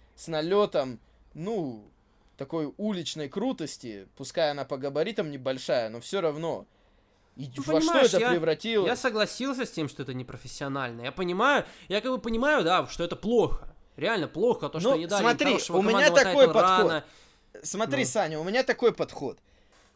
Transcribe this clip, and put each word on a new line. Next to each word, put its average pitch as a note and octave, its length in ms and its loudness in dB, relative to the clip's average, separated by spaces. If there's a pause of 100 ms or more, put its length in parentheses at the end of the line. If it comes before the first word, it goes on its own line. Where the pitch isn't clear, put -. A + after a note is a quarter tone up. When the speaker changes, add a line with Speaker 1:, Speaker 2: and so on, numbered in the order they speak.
(160)
Speaker 1:
с - 120 -18
налётом, D#3+ 720 0 (340)
ну, D3+ 500 -8 (540)
такой D3+ 400 -6
уличной F3 520 -6
крутости, C#3 880 -8
пускай D3 360 -2
она C#3+ 140 -6
по C#3 120 -8
габаритам D3+ 540 -4
небольшая, C3 580 -4
но A2+ 100 -10
всё F#3+ 220 -6
равно. D3+ 440 -2 (680)
И C3+ 220 -12
Speaker 2:
Ну, C#4 60 -6
Speaker 1:
во - 0 -
что D#4 160 2
Speaker 2:
понимаешь, D#4+ 340 6
Speaker 1:
это F#3 60 4
Speaker 2:
я, A#3+ 100 2
Speaker 1:
превратилось? F3 580 0
Speaker 2:
я A#3+ 80 0
согласился A#3+ 680 -2
с - 60 -8
тем, D3+ 180 -4
что - 140 -10
это C3 100 -10
непрофессионально. B2+ 880 -8
Я B2+ 100 -6
понимаю, F#3+ 540 2 (240)
я G3+ 120 0
как B3 100 -2
бы B3+ 80 -2
понимаю, A#3 440 2
да, D#3+ 240 2
что - 160 -6
это E3+ 120 -4
плохо. G#3 520 0 (300)
Реально F3 300 -2
плохо, F3+ 420 0
то, D#3+ 100 -6
что G#3 120 2
Speaker 1:
Ну, C#4 60 2
Speaker 2:
не E3+ 100 -4
дали G3 160 0
Speaker 1:
смотри, A#3+ 240 2
Speaker 2:
хорошего F#3 300 0
Speaker 1:
у F#3+ 40 4
меня G#3+ 100 4 (180)
Speaker 2:
командного C#4 140 6
Speaker 1:
такой C4 220 6
Speaker 2:
тайтла - 160 6
Speaker 1:
подход. F#3 300 6
Speaker 2:
рано. D#3 120 -2 (600)
Speaker 1:
Смотри, A3+ 400 -2
Speaker 2:
Ну. - 20 -2
Speaker 1:
Саня, D#3 340 -2
у D#3+ 40 -6
меня A3 200 0
такой A3+ 300 2
подход. - 460 -8 (560)